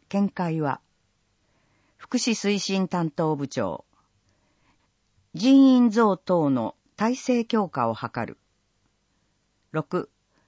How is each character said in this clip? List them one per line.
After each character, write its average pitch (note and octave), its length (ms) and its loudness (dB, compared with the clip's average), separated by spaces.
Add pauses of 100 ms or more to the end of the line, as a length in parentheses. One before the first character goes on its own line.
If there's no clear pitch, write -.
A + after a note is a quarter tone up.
見 G3+ 200 0
解 D#3+ 320 -4
は、 C#3 180 -4 (1160)
福 - 220 -6
祉 A#3+ 120 -2
推 G3+ 280 -2
進 F#3+ 280 -2
担 E3+ 220 -2
当 D#3 260 -2
部 C#3+ 120 -6
長。 F#2+ 360 -6 (1500)
人 C4 420 6
員 A#3+ 140 4
増 G#3 280 2
等 D#3+ 340 0
の A#2+ 240 -2 (200)
体 A#3 200 -2
制 A#3+ 300 -2
強 G#3+ 220 -2
化 A#2+ 220 -2
を A2+ 60 -4
図 A#2 120 -8 (160)
る。 - 140 -12 (1300)
六、 D#3+ 400 -6 (360)